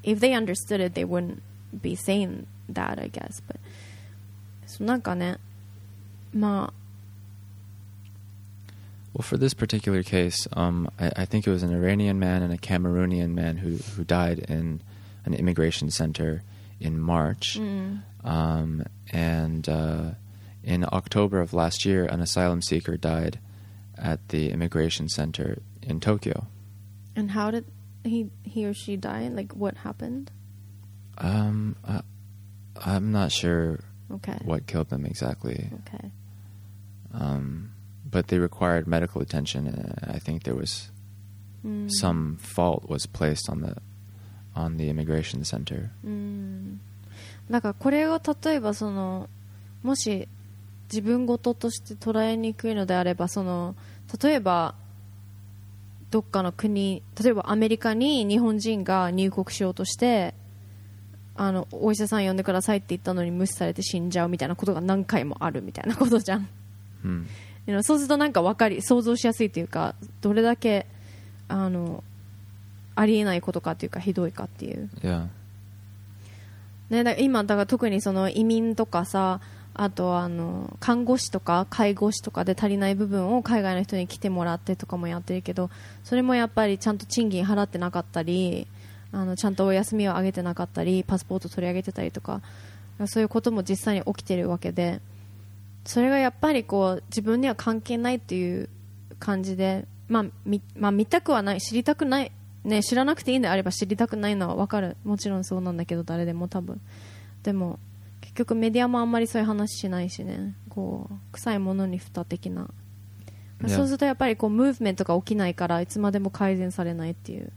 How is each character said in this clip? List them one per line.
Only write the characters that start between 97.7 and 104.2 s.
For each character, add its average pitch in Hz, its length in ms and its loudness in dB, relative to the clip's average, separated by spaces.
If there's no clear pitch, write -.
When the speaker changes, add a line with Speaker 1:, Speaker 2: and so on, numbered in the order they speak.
Speaker 1:
係 233 160 -4
な 240 160 2
い 254 40 2
っ - 40 -4
て 185 160 -4
い 180 260 0
う - 60 -6
感 190 240 0
じ 190 140 -2
で、 190 300 2
ま 226 120 4
あ、 208 40 0
み-、 202 160 2
ま 208 120 4
あ、 - 20 8
見 202 160 4
た 339 140 6
く - 120 0
は 220 100 6
な 202 120 2
い、 196 60 0
知 - 140 -4
り 247 100 4
た 302 100 4
く 311 100 0
な 269 180 4
い、 - 100 -4
ね、 208 180 4
知 247 120 2
ら 262 100 6
な 302 120 4
く - 60 -12
て 254 100 2
い 262 40 4
い - 20 6
ん 247 40 4
で 190 60 2
あ 185 80 4
れ 190 60 2
ば 226 100 0
知 214 140 0
り 202 100 0
た 226 100 4
く - 100 -4
な 208 120 0